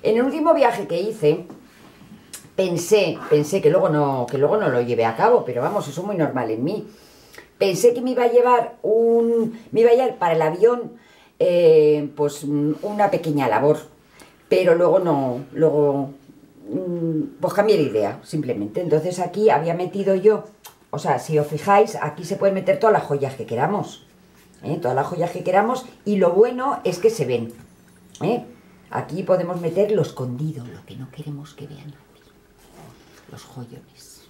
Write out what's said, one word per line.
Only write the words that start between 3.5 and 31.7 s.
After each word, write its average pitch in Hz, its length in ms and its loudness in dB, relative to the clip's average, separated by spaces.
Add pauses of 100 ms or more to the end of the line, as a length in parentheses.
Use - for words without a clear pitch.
que 147 100 4
luego 160 180 2
no, 139 400 0
que 143 80 -4
luego 147 200 2
no 185 120 0
lo 123 120 0
llevé 120 240 0
a 113 100 -2
cabo, 220 300 4
pero 120 180 -4
vamos, 180 240 -4
eso 147 140 -10
es 196 60 -8
muy 208 100 -4
normal 127 340 -2
en 113 100 -4
mí. 180 260 -4 (680)
Pensé 196 360 2
que 247 80 -6
me 254 100 -4
iba 247 140 0
a 233 60 6
llevar 240 520 4
un, 233 760 2 (140)
me 214 80 -2
iba 233 120 6
a - 20 8
llevar 247 240 0
para 170 160 0
el 160 80 2
avión, 214 500 2 (480)
eh, 156 760 4
pues, 147 260 -2
mm, 147 300 -2 (100)
una 208 260 0
pequeña 147 380 -2
labor, 131 300 2 (720)
pero 180 260 4
luego 165 240 4
no, 135 540 -2
luego, 143 580 2 (580)
mm, 165 720 -6
pues 180 120 -2
cambié 208 240 2
de 156 60 2
idea, 104 400 -2
simplemente. 123 580 -6
Entonces 170 380 -2
aquí 202 300 2
había 165 240 0
metido 190 420 -2
yo, 208 280 2 (480)
o - 80 -8
sea, 147 200 -2
si 156 200 0
os 147 80 0
fijáis, 196 540 2
aquí 165 240 -8
se 196 100 -6
pueden 190 200 0
meter 190 220 0
todas 220 160 4
las 175 100 2
joyas 135 320 -4
que - 100 -10
queramos, 156 600 -4 (580)
¿eh? 151 180 -6
Todas 123 140 -2
las 143 120 -2
joyas 175 240 -4
que 180 140 -10
queramos, 214 400 0 (180)
y 208 140 -2
lo 175 140 4
bueno 254 520 0
es - 160 -4
que 220 100 2
se 156 140 -4
ven, 117 300 -4 (680)
¿eh? 214 220 -2 (460)
Aquí 156 340 -8
podemos 175 380 -2
meter 185 300 -2
lo 190 100 0
escondido, 127 640 -8
lo 101 200 -20
que 98 120 -18
no 127 120 -16
queremos 147 440 -16
que 143 140 -18
vean, 143 260 -20 (1400)